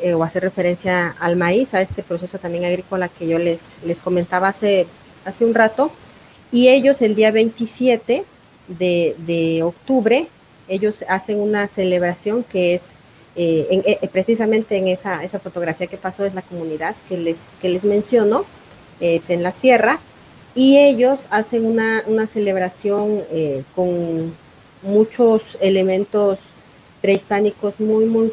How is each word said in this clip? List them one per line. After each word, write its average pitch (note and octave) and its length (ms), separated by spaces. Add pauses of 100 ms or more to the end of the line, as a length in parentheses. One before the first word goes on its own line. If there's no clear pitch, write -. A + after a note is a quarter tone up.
eh, F3 120
o E3 100
hace E3 160
referencia F3+ 800
al F3 160
maíz, F#3 380
a F#3+ 80
este F#3+ 200
proceso F3+ 380
también F3 260
agrícola F3+ 420
que E3+ 200
yo E3 100
les, E3+ 480
les F3 140
comentaba F3+ 500
hace, G3 380 (380)
hace G3 200
un A3+ 80
rato. A3+ 380 (600)
Y B3 180
ellos C4+ 320
el G#3+ 140
día G#3+ 160
veintisiete A#3 920 (420)
de, F3 480 (100)
de E3 380
octubre, B3 640 (400)
ellos G3+ 400
hacen G3 320
una G#3 280
celebración F#3 760
que F3+ 320
es, - 160 (440)
eh, E3 340
en, F#3+ 160
eh, G3 220
precisamente A3 720
en F#3+ 100
esa, F3+ 360
esa F#3 160
fotografía F3 480
que F#3+ 100
pasó F#3+ 280
es G3 80
la F#3 80
comunidad E3 540 (120)
que F#3 100
les, E3 240 (200)
que G3 80
les F3+ 140
menciono, G#3+ 600 (540)
es E3 300
en F3 140
la F#3 80
sierra, B3 480 (580)
y C4+ 200
ellos C4+ 420 (120)
hacen A3 340
una, A3+ 420
una A3 200
celebración, G3+ 1000
eh, D3 340 (120)
con E3+ 580 (500)
muchos A3 760
elementos F#3+ 800 (640)
prehispánicos G3+ 800
muy, A3 240
muy, A3+ 280